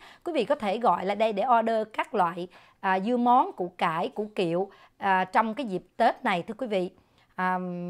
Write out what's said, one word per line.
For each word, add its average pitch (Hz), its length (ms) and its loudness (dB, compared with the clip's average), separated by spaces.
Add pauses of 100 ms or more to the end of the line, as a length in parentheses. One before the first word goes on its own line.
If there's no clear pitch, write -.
(240)
Quý 349 100 -6
vị 262 120 0
có 285 100 0
thể 208 220 -2
gọi 185 280 2
lại 202 100 0
đây 220 180 0
để 208 100 -2 (160)
order 220 340 0
các - 200 -4
loại, 180 340 0 (320)
à, 190 200 0
dưa 233 180 0
món, 247 340 4
củ 180 260 -6
cải, 180 320 0
củ 214 260 -8
kiệu, 180 340 0 (280)
à, 190 260 2
trong 220 300 2
cái 277 120 -6
dịp 185 180 -6 (140)
Tết 254 260 2
này 190 200 0
thưa 226 100 -12
quý 247 140 -8
vị. 190 240 -2 (460)
À, 185 220 0 (300)